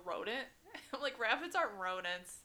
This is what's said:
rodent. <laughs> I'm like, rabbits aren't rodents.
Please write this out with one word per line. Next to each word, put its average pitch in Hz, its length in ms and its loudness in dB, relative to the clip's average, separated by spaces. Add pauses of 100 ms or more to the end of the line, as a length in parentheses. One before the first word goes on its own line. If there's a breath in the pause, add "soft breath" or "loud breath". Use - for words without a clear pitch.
rodent. 196 380 -2 (220)
<laughs> - 260 -10
I'm 254 80 -4
like, 269 180 -2
rabbits 285 360 4
aren't 208 240 2
rodents. 180 640 -2